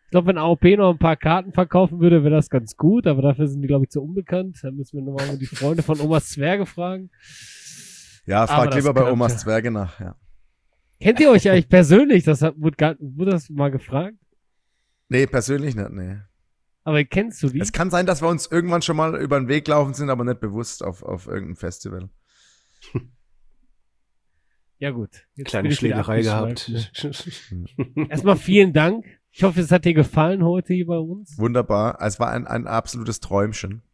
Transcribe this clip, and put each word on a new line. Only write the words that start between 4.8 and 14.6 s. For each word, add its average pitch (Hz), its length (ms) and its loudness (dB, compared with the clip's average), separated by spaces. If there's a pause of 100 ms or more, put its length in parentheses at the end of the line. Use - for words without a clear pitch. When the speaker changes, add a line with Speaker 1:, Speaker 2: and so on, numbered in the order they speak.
Speaker 1:
wir 135 60 -10
nochmal 139 340 -6
die 131 80 -8
Freunde 151 360 -4
von 156 180 -2
Omas 151 300 0
Zwerge 175 360 -2
fragen. 185 440 -10 (1120)
Speaker 2:
Ja, 101 200 0
Speaker 1:
Aber 127 80 -2
Speaker 2:
frag 143 140 2
Speaker 1:
das 135 100 -2
Speaker 2:
lieber 139 180 0
bei 131 60 4
Speaker 1:
könnte 127 120 4
Speaker 2:
Omas 120 260 0
Zwerge 110 340 -2
nach, 98 260 -6
ja. 92 160 -12 (840)
Speaker 1:
Kennt 226 200 4
ihr 302 100 8
euch 202 200 6
eigentlich 180 180 4
persönlich? 185 540 8
Das 151 200 2
hat, 160 180 0
wurde 151 160 0
gar, 156 240 2
wurde 151 320 -4
das 165 180 -4
mal 143 220 -2
gefragt? 143 420 -6 (960)